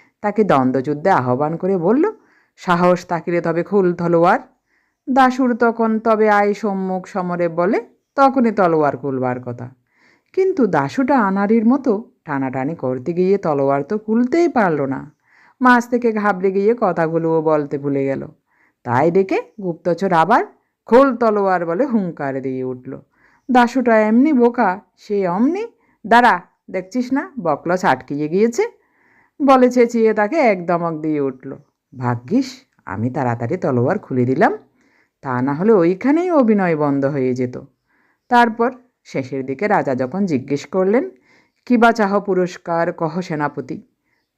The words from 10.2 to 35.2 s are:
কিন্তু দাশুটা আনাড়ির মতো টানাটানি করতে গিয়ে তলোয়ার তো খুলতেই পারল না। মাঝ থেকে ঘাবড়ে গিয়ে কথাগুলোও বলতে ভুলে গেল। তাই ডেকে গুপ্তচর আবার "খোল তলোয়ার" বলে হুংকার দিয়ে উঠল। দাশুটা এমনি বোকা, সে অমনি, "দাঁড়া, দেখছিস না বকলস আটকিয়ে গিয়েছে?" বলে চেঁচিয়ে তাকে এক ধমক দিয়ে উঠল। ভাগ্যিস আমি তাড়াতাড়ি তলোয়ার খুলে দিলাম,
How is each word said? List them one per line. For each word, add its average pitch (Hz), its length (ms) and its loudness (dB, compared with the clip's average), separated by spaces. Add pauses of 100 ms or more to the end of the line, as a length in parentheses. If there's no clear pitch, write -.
কিন্তু 370 340 0
দাশুটা 214 540 0
আনাড়ির 202 460 2
মতো 240 440 0 (140)
টানাটানি 135 500 -4
করতে 131 380 -6
গিয়ে 185 260 0
তলোয়ার 143 440 0
তো 208 160 -6
খুলতেই 247 500 0
পারল 180 340 0
না। 135 320 -8 (460)
মাঝ 247 280 4
থেকে 240 240 0
ঘাবড়ে 196 400 0
গিয়ে 196 280 2
কথাগুলোও 165 640 0
বলতে 151 360 -2
ভুলে 139 260 -2
গেল। 135 240 -6 (560)
তাই 127 260 2
ডেকে 190 320 0 (200)
গুপ্তচর 175 500 -4
আবার 185 320 4 (420)
"খোল 262 300 4
তলোয়ার" 202 500 0
বলে 180 200 -2
হুংকার 160 560 -4
দিয়ে 131 220 -6
উঠল। 127 360 -10 (500)
দাশুটা 240 500 2
এমনি 233 320 4
বোকা, 233 480 2 (160)
সে 202 320 -4
অমনি, 285 380 -2 (400)
"দাঁড়া, 226 340 4 (300)
দেখছিস 240 420 -6
না 330 280 -4
বকলস 170 440 -2
আটকিয়ে 147 440 -2
গিয়েছে?" 226 340 0 (800)
বলে 262 280 6
চেঁচিয়ে 233 440 2
তাকে 214 220 -2
এক 208 300 2
ধমক 170 340 -2
দিয়ে 156 200 -4
উঠল। 135 360 -8 (420)
ভাগ্যিস 127 540 -4 (340)
আমি 107 240 -6
তাড়াতাড়ি 123 460 -4
তলোয়ার 151 420 0
খুলে 127 260 -2
দিলাম, 190 340 0 (640)